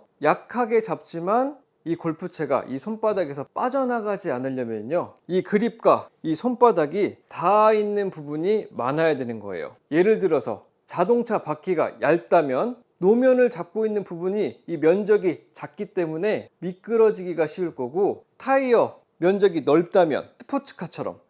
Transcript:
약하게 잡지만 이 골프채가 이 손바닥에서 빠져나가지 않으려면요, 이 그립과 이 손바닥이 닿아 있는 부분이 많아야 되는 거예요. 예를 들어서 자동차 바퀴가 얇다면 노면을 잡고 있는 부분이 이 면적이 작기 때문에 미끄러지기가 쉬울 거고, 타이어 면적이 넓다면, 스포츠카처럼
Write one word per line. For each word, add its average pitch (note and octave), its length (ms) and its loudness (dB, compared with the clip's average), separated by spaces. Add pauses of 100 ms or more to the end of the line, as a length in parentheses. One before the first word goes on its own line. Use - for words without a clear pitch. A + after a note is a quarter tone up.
(220)
약하게 A3 600 0
잡지만 G#3+ 760 -4 (280)
이 E3 100 -2
골프채가 D#3 720 -4
이 C3 100 -8
손바닥에서 F#3+ 760 -4
빠져나가지 A#3 800 -4
않으려면요, B2+ 840 -4 (140)
이 F3+ 140 -2
그립과 F#3+ 680 2 (120)
이 D#3+ 140 -2
손바닥이 G3 800 2 (120)
닿아 G#3+ 440 4
있는 G#3 380 -2
부분이 D#3 600 -4
많아야 C#3+ 460 0
되는 A#2 220 -6
거예요. F2+ 360 -10 (140)
예를 F#3 300 4
들어서 D3 480 -2 (180)
자동차 A3 560 0
바퀴가 D3+ 600 -2
얇다면 E3 760 2 (220)
노면을 B3 500 4
잡고 F#3+ 360 -6
있는 G#3 180 -2
부분이 F#3 640 -6
이 E3+ 100 -6
면적이 F3+ 760 2
작기 - 400 -12
때문에 D#3+ 560 -4 (100)
미끄러지기가 F3+ 880 0
쉬울 E3+ 280 -8
거고, C#3 500 -2 (120)
타이어 B3 640 2 (180)
면적이 F3+ 440 2
넓다면, D#3 680 2 (120)
스포츠카처럼 D3 800 -10 (100)